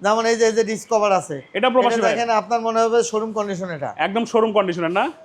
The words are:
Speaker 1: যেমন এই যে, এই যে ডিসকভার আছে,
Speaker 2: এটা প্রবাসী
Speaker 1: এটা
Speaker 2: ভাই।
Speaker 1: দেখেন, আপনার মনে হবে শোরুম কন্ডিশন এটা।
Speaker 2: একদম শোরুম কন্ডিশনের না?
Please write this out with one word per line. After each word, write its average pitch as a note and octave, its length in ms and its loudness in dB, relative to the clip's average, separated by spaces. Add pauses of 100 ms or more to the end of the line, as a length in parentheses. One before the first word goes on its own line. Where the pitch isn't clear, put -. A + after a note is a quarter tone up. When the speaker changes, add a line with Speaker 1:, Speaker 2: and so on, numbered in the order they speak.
Speaker 1:
যেমন A3 260 2
এই A#3 100 2
যে, A3+ 100 4
এই A3 60 4
যে A3 120 2
ডিসকভার G#3 480 0
আছে, D3+ 300 -2 (100)
Speaker 2:
এটা A#3 180 0
প্রবাসী A#3+ 240 2
Speaker 1:
এটা A3+ 80 0
Speaker 2:
ভাই। G3 120 2
Speaker 1:
দেখেন, A#3 160 -2
আপনার A3 300 0
মনে A3+ 200 0
হবে A3+ 220 2
শোরুম A3 300 -4
কন্ডিশন G3 380 -6
এটা। C#3 260 -8
Speaker 2:
একদম G3 280 -2
শোরুম A3+ 280 0
কন্ডিশনের F3 380 0
না? A#3 220 0 (120)